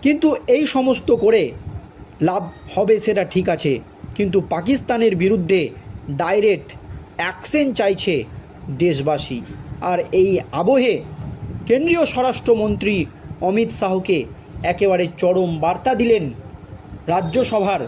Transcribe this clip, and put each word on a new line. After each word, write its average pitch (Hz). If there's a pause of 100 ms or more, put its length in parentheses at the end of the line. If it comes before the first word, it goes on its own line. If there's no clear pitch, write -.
কিন্তু 294 (120)
এই 285
সমস্ত 262
করে 208 (720)
লাভ 180 (260)
হবে 208
সেটা 202
ঠিক 180
আছে, 151 (360)
কিন্তু 196
পাকিস্তানের 226
বিরুদ্ধে 180 (420)
ডাইরেক্ট 180 (440)
অ্যাকশন 262
চাইছে 190 (560)
দেশবাসী। 143 (400)
আর 175 (120)
এই 185 (120)
আবহে 214 (640)
কেন্দ্রীয় 320
স্বরাষ্ট্রমন্ত্রী 214 (360)
অমিত 214
শাহকে 185 (380)
একেবারে 180 (100)
চরম 180
বার্তা 185
দিলেন 208 (720)
রাজ্যসভার 190